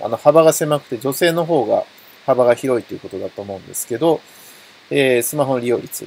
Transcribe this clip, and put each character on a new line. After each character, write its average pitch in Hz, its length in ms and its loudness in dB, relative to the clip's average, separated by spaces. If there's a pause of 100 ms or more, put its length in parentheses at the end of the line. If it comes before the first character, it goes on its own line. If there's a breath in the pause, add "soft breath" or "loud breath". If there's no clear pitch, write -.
あ 110 60 -4
の、 113 80 -4
幅 156 260 6
が 160 100 6
狭 151 280 -2
く - 80 -20
て、 120 100 -6
女 135 140 -4
性 170 200 0
の 170 120 -2
方 156 200 0
が 104 200 -2 (420)
幅 127 180 2
が 120 100 6
広 120 280 -2
い - 40 -16
と 101 80 -14
い - 20 -10
う - 40 -14
こ 98 80 -16
と 95 100 -10
だ 95 120 -10
と - 100 -16
思 101 160 -10
う - 20 -12
ん 95 80 -20
で 95 80 -18
す - 120 -10
け 113 120 -6
ど、 156 220 2 (720 loud breath)
え 131 300 2
ー、 - 20 -2
ス - 140 -6
マ 143 80 0
ホ 131 100 -2
の 123 60 -2
利 120 80 -6
用 113 120 0
率 - 260 -12